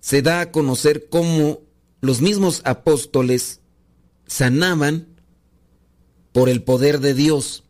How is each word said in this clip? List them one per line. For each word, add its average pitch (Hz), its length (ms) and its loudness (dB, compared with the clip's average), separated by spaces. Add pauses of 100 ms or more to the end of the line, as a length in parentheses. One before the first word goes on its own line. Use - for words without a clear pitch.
se 139 220 0
da 165 180 0
a 170 100 -6
conocer 147 600 0
cómo 165 500 0 (400)
los 131 220 0
mismos 196 420 0
apóstoles 131 960 -2 (640)
sanaban 156 840 0 (1200)
por 127 160 2
el 123 140 -2
poder 135 380 2
de 139 120 0
Dios. 143 580 -2